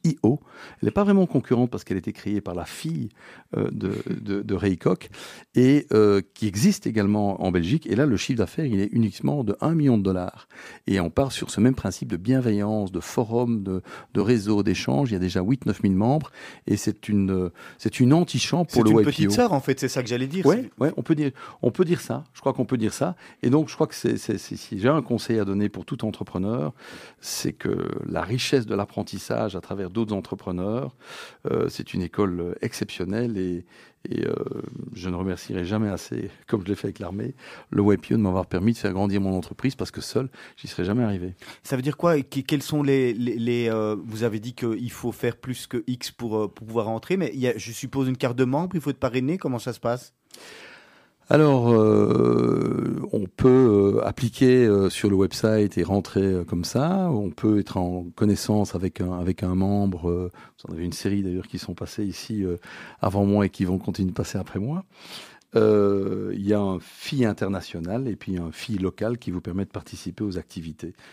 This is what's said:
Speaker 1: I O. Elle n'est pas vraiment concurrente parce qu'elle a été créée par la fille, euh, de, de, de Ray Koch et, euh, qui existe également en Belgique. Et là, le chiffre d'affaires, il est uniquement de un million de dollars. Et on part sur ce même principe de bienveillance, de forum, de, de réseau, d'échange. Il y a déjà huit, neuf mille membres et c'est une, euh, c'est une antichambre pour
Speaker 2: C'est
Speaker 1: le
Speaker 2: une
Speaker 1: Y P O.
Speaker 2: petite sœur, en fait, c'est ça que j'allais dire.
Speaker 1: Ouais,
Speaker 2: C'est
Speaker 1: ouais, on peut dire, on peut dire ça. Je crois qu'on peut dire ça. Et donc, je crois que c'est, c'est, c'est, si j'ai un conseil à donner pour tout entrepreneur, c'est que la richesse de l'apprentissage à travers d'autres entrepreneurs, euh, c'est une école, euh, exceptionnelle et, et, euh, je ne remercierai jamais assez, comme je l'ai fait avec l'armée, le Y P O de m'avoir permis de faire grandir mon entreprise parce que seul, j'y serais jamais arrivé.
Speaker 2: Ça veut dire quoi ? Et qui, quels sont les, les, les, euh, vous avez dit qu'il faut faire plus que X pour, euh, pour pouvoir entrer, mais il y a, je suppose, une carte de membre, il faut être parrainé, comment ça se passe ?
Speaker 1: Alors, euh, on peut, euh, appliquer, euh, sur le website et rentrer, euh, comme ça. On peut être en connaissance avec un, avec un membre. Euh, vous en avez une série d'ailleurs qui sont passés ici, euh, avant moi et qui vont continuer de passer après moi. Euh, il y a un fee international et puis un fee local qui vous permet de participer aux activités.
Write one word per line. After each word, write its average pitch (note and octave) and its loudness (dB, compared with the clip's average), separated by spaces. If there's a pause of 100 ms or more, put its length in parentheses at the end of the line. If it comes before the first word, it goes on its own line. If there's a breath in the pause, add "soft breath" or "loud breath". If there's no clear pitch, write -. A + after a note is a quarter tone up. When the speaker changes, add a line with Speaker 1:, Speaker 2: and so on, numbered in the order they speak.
Speaker 1:
I D#3+ 0
O. B2 4 (420 loud breath)
Elle A2 0
n'est G#2+ 0
pas G3+ 2
vraiment G3 6
concurrente B2 2
parce G#2+ -8
qu'elle - -4
a - -4
été G2 -6
créée G#2 -4
par F2+ -6
la E2+ -6
fille, B2+ -6 (460 loud breath)
euh, - 0
de, G2 -4 (300)
de, G2+ -4
de G#2+ -4
Ray F#2 2
Koch - -2 (460 loud breath)
et, C3 6
euh, G#2 6 (120)
qui - -2
existe A2+ 2
également G#2 0
en F#2 2
Belgique. F2+ 0
Et G2 0
là, C3 4
le A#2+ 2
chiffre C3 -2
d'affaires, C3 -2
il A2 0
est G#2 0
uniquement A#2+ 0
de G2+ -2
un D#3+ 2
million C#3+ 4
de G2 2
dollars. F#2 -2 (400 loud breath)
Et F#2+ 2
on E2+ 0
part C3+ 0
sur - -8
ce - 0
même C3 6
principe A#2 -6
de F#2 -2
bienveillance, G#2+ 0
de F#2+ -4
forum, A#2 -2
de, F#2+ -4 (320 loud breath)
de G#2 2
réseau, G#2 4
d'échange. B2 0
Il - -2
y - 0
a F2+ -2
déjà F2+ 0
huit, A#2+ 0
neuf - -2
mille G2 4
membres B2 2 (340 loud breath)
et G#2 2
c'est - -6
une, G2 2
euh, F#2 0 (280 loud breath)
c'est - -2
une B2+ 6
antichambre D#3+ 2
pour A#2 4
Speaker 2:
C'est G#2+ 6
Speaker 1:
le - -
Speaker 2:
une A2 8
Speaker 1:
Y G#2 8
P - 2
O. D3 2
Speaker 2:
petite G2+ 2
sœur, A3+ 2
en C#3 2
fait, C3 -2
c'est C3+ 0
ça B2 -4
que A#2 -6
j'allais B2 -2
dire. E3+ -2
Speaker 1:
Ouais, G#3+ 4
Speaker 2:
C'est - -2
Speaker 1:
ouais, D3+ 2
on B2+ -2
peut D#3+ 0
dire, D3 0 (300 loud breath)
on A#2+ 2
peut - 2
dire E3 0
ça. C#3 -6 (100)
Je - -20
crois C3+ 0
qu'on B2+ -2
peut C3 0
dire A2 -2
ça. F3 -2 (280 loud breath)
Et B2+ 2
donc, C#3+ 2
je - -14
crois D3+ 2
que - -12
c'est, A#2 -2
c'est, G#2+ -4
c'est, - -12
si - -10
j'ai A2 2
un D3+ 4
conseil A2+ -2
à G2+ 0
donner G2+ 0
pour F#2 -12
tout - -6
entrepreneur, A2 -4 (460 loud breath)
c'est - -6
que - -4 (160)
la E2 -4
richesse A#2+ -2
de G#2+ -4
l'apprentissage G2+ -4
à F2+ -8
travers G2 -8
d'autres G#2 -2
entrepreneurs, G2 -6 (540 loud breath)
euh, - 0
c'est - -10
une - -2
école, F2 -2
euh, F2 -6
exceptionnelle A2 -4
et, F2+ -4 (440 loud breath)
et, - -4
euh, - -2 (600)
je F2+ -8
ne F2+ -2
remercierai F#2 -4
jamais G#2+ 0
assez, G2 -6 (180)
comme G#2+ 0
je F2 -10
l'ai G2+ -2
fait - -6
avec - -10
l'armée, G2+ -8 (340 loud breath)
le G2+ 4
Y G2+ 6
P - -4
O A2+ 4
de A2+ 4
m'avoir F#2 2
permis G2 2
de A2+ -10
faire G2 -2
grandir G2 0
mon F#2+ 0
entreprise F#2 -4
parce - -8
que - -12
seul, B2+ -4 (260 loud breath)
j'y - -16
serais - -6
jamais A2 0
arrivé. F#2 -4 (280 loud breath)
Speaker 2:
Ça - -4
veut B2+ -2
dire C#3 -4
quoi ? E3+ 2
Et C3+ 0
qui, C3+ -6
quels C#3 -2
sont D3+ -2
les, C3+ 4
les, A#2 -2
les, A#2 0
euh, G#2+ 0 (100)
vous A2 -6
avez A2+ -2
dit A#2+ -10
qu'il A2+ -4
faut - -6
faire A#2 -2
plus - -10
que A#2+ -6
X B2 -6
pour, A2 -4
euh, G#2+ 0
pour - -18
pouvoir A2 -2
entrer, A2+ -4
mais E3 -2
il C3 -8
y B2+ 0
a, A2+ 0
je G#2+ -10
suppose, C3 -4
une B2+ -2
carte A#2+ -2
de C3 4
membre, D#3+ 0
il D#3+ -2
faut C#3+ -2
être B2 -8
parrainé, C3 0
comment C3 -4
ça B2 -6
se - -18
passe ? B2 -4 (1160 loud breath)
Speaker 1:
Alors, C3 6
euh, A2 4 (100)
on G#2 -2
peut, G#2+ 6
euh, A2+ 0
appliquer, B2+ 4
euh, G2 4
sur G#2 0
le G2 4
website G#2 2
et F2+ 2
rentrer, G2 0
euh, F#2 0
comme F2 -4
ça. F3 0
On G#2 -2
peut G#2+ 2
être - -4
en F2+ -2 (100)
connaissance G#2 2
avec F2+ -4
un, F2+ -2
avec F2+ -2
un F#2+ 0
membre. F#2+ 0
Euh, F2+ -2 (320 loud breath)
vous - -12
en - -10
avez E2+ -6
une E2+ -6
série G2+ -2
d'ailleurs F2+ -4
qui F2+ -8
sont - -10
passés G#2 -8
ici, G2+ -6
euh, F2+ -2 (460 loud breath)
avant G2+ 4
moi G2+ 6
et F#2+ 2
qui - -2
vont F#2 2
continuer F#2 -2
de F2 -4
passer - -4
après F#2+ -6
moi. C#3+ -6 (680 loud breath)
Euh, G2+ 2
il G2+ -4
y G#2 4
a G#2 4
un F#2+ -2
fee - -4
international G2 -4
et F#2+ -6
puis F#2+ -6
un E2 -6
fee - -6
local G#2 -4
qui A2 -10
vous F2+ -6
permet F2 -6
de F#2+ -8
participer - -10
aux F#2 -6
activités. E2 -12 (200 loud breath)